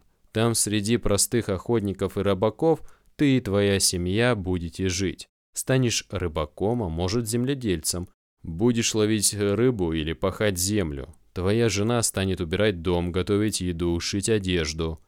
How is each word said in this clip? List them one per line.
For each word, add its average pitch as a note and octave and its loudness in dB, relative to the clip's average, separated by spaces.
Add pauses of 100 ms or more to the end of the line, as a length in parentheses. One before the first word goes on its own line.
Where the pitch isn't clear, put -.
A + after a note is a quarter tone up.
(320)
Там A#2 2
среди G#2+ 2
простых G2+ 0
охотников G2 -2
и G2 0
рыбаков G#2+ 2 (360)
ты C#3 4
и B2 2
твоя G2+ 2
семья G2 2
будете F#2 -2
жить. F2+ -2 (240)
Станешь C3 0
рыбаком, F2+ -2
а F#2 -2
может, F#2 -2
земледельцем. A#2+ -2 (340)
Будешь A2+ 0
ловить G#2+ 2
рыбу G2+ 0
или D#2+ -2
пахать F#2+ -2
землю. E2+ -2 (240)
Твоя G#2+ 2
жена A2 0
станет F#2+ -2
убирать F2+ 0
дом, F2 0
готовить G2+ 0
еду, E2+ 0
шить G2+ -2
одежду. E2 0